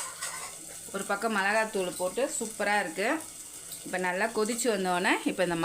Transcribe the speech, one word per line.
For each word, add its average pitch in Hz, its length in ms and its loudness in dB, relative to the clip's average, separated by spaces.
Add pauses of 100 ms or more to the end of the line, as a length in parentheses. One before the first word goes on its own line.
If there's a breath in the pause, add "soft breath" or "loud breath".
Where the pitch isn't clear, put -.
(960)
ஒரு 190 140 -4
பக்கம் 214 280 0
மிளகாத்தூள் 202 640 2
போட்டு 185 240 0 (140)
சூப்பரா 214 360 0 (120)
இருக்கு. 185 240 0 (800)
இப்ப 185 200 -2
நல்லா 185 200 2 (100)
கொதிச்சு 220 360 2
வந்தோடனே 190 400 4 (180)
இப்ப 185 160 2
இந்த 170 180 2